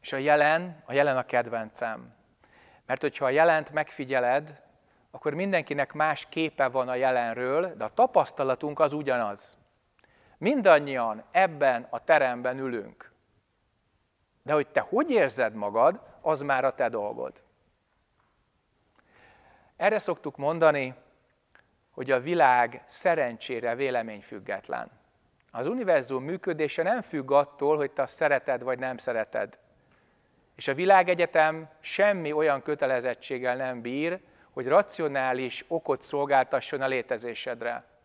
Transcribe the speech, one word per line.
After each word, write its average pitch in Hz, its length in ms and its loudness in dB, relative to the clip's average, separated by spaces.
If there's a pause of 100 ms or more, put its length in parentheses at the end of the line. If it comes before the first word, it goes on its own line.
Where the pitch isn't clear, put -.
És - 120 -10
a 135 40 -4
jelen, 151 680 2
a 120 60 -10
jelen 139 240 2
a 127 100 -2
kedvencem. 113 880 -4 (720)
Mert 131 140 -4
hogyha 143 240 -4
a 131 60 2
jelent 156 420 4
megfigyeled, 143 880 -2 (480)
akkor - 240 -6
mindenkinek 160 580 -2
más 151 360 -2
képe 151 400 -2
van 127 200 -2
a 127 60 -4
jelenről, 127 800 0
de 110 80 -8
a 107 100 -8
tapasztalatunk 147 840 0
az 147 120 4
ugyanaz. 127 640 -4 (800)
Mindannyian 147 920 2
ebben 143 600 2
a 120 140 -8
teremben 127 540 2
ülünk. 123 540 -8 (1300)
De 131 100 -4
hogy 151 160 0
te - 120 2
hogy 294 300 -2
érzed 131 440 2
magad, 113 460 2 (200)
az 156 200 -2
már 139 240 -2
a 131 100 0
te 123 140 -2
dolgod. 113 540 -8 (2250)
Erre 208 220 2
szoktuk 165 380 -6
mondani, 143 580 2 (960)
hogy 131 200 -8
a 127 100 2
világ 127 680 2
szerencsére 120 880 -2
véleményfüggetlen. 107 1160 -6 (600)
Az 123 160 -6
univerzum 156 580 0
működése 160 580 -4
nem 214 180 0
függ 139 300 -6
attól, 143 460 2
hogy 143 140 -2
te - 120 -4
azt 123 120 -4
szereted 139 480 0
vagy 123 160 -4
nem 127 180 -6
szereted. 110 640 -4 (960)
És - 140 -8
a 135 60 0
világegyetem 170 920 4 (120)
semmi 190 520 0
olyan 151 300 0
kötelezettséggel 127 920 -2
nem 127 240 -6
bír, 151 400 -4 (300)
hogy 127 160 -8
racionális 135 1040 0
okot 156 320 -4
szolgáltasson 139 800 0
a 135 60 -2
létezésedre. 120 960 -6 (200)